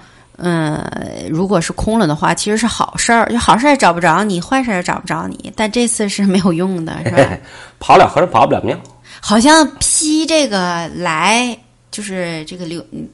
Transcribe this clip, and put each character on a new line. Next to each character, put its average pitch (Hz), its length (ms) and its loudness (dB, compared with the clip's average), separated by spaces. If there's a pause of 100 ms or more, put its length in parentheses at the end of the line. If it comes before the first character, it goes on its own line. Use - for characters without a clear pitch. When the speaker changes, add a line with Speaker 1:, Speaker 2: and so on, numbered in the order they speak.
(360)
Speaker 1:
嗯， 156 960 -4
如 175 160 0
果 190 120 2
是 170 140 -4
空 220 240 -2
了 214 80 4
的 147 100 0
话， 165 180 0
其 208 180 -2
实 220 60 2
是 233 100 0
好 - 280 -4
事 - 160 0
儿， 233 180 4
就 233 100 0
好 185 180 4
事 254 100 0
儿 285 80 6
找 185 160 4
不 170 80 -2
着 170 240 2
你， 190 160 -2
坏 262 240 -2
事 233 80 -2
儿 180 120 -2
找 - 160 -4
不 175 80 -14
着 170 200 -6
你， - 280 -12
但 214 160 -2
这 240 160 0
次 214 200 -2
是 202 180 -2
没 185 140 4
有 175 140 2
用 175 320 -2
的， - 180 -8
是 113 80 -4
吧？ 98 260 2 (180)
Speaker 2:
<laughs> - 240 -20
跑 151 180 6
了 175 100 6
和 147 140 -2
尚 180 80 2
跑 117 160 4
不 - 80 2
了 104 80 0
庙。 135 180 -4 (420)
Speaker 1:
好 214 180 2
像 302 280 6 (120)
批 311 460 0
这 302 220 2
个 180 420 -4
来， 175 680 -2 (340)
就 208 120 -10
是 175 420 -6
这 180 120 -14
个 180 80 -10
流， 165 200 -10 (280)